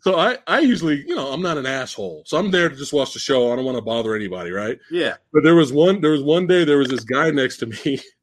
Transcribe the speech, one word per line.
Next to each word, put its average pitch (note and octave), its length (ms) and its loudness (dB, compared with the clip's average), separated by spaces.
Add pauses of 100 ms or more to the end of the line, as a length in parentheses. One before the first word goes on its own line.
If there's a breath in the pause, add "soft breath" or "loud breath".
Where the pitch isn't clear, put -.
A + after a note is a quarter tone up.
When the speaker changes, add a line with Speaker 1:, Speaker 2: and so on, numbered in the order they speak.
Speaker 1:
So F#3+ 180 2
I, A#3 260 2
I G3+ 140 0
usually, E3 480 2
you F4 80 -4
know, C#3 180 -6
I'm D#3+ 80 -6
not E3+ 160 -2
an C3 80 -6
asshole. A2 600 -8
So D3+ 100 -2
I'm F#3+ 140 0
there F3 180 2
to C#3 60 -10
just C#3 180 -10
watch C#3 200 0
the - 60 -10
show. B2 320 2
I B2 40 0
don't C3 100 -4
wanna B2 160 -4
bother A2+ 320 -2
anybody, F#2 380 -6
right? G#2 260 -6 (140)
Speaker 2:
Yeah. D#3+ 240 -2 (180)
Speaker 1:
But D3+ 100 4
there E3 120 8
was C#3+ 180 6
one, F3+ 260 4
there D#3 120 2
was D3 100 0
one D#3+ 240 2
day F3 180 4
there D3 140 4
was C3+ 120 2
this A#2+ 140 -4
guy C#3 280 0
next C3 260 -2
to A#2 80 -6
me. C3 340 -6 (240)